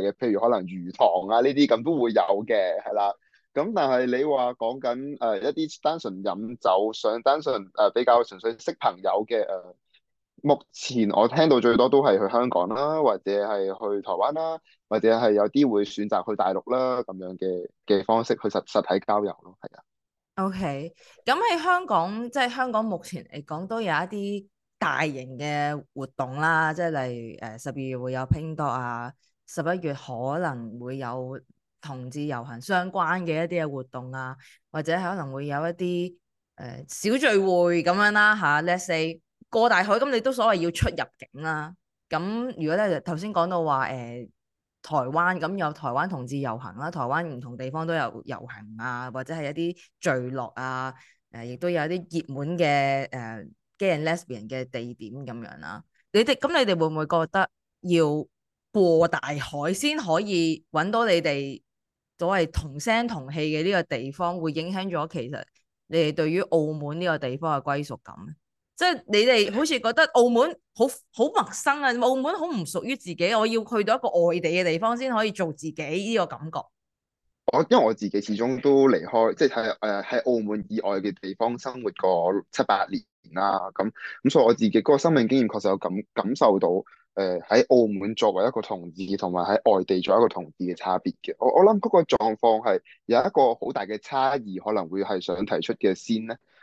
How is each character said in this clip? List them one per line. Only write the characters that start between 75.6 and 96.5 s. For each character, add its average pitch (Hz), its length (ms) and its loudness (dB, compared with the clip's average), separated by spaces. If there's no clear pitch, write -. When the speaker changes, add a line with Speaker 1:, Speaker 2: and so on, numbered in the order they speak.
Speaker 2:
己 156 120 -10
呢 196 340 -2
個 185 80 2
感 127 140 -10
覺。 151 80 -6
Speaker 1:
我， 151 180 2
因 254 80 6
為 180 80 6
我 110 80 4
自 101 160 -4
己 104 120 0
始 107 140 -4
終 120 260 0
都 135 280 6
離 - 160 2
開， 113 300 2
即 156 100 4
係 131 40 4
喺， 110 300 -2
誒， 101 240 -2
喺 123 200 -2
澳 120 200 0
門 104 260 -4
以 107 120 -4
外 98 180 -2
嘅 95 220 -2
地 98 140 -8
方 120 240 0
生 127 240 -10
活 104 80 -2
過 92 320 2
七 - 120 0
八 98 220 2
年 - 180 -6
啦， 98 260 2
咁， 104 160 -2
咁 - 80 2
所 151 100 6
以 117 40 6
我 117 80 8
自 113 80 -2
己 110 100 4
嗰 113 220 4
個 139 40 6
生 165 160 4
命 123 140 6
經 127 180 4
驗 - 20 0
確 107 120 -4
實 98 100 0
有 95 80 2
感-， 90 140 -4
感 107 220 -2
受 107 220 6
到， 95 120 2
誒， 92 140 0
喺 117 220 4
澳 120 200 6
門 104 160 -4
作 110 160 4
為 95 160 2
一 - 20 0
個 120 120 -2
同 87 300 -8
志， 92 260 -6
同 92 140 -4
埋 87 140 0
喺 104 320 4
外 92 60 2
地 92 180 0
作 101 140 4
為 113 60 6
一 - 20 8
個 113 60 6
同 87 160 -8
志 92 60 -6
嘅 90 120 -4
差 92 220 -2
別 - 240 -4
嘅。 - 160 -8
我， 127 240 4
我 - 20 8
諗 208 160 6
嗰 220 100 -2
個 196 120 6
狀 113 360 0
況 113 300 4
係 95 140 2
有 117 140 4
一 131 100 2
個 131 240 4
好 - 180 -6
大 104 140 -4
嘅 104 140 -6
差 135 400 0
異， 98 240 -10
可 107 100 -2
能 92 160 -2
會 95 140 -2
係 95 180 -2
想 90 140 -4
提 82 160 -2
出 - 140 -4
嘅 98 180 2
先 110 320 -4
呢， 113 100 -8